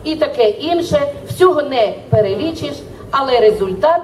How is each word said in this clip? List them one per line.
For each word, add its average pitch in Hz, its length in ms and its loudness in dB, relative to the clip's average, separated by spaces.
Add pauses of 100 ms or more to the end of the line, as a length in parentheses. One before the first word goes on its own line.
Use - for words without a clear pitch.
і 311 120 -4
таке 254 340 2
інше. 294 640 -2 (160)
Всього 349 320 4
не 247 320 0 (160)
перелічиш, 285 640 0 (380)
але 262 280 0
результат — 214 640 2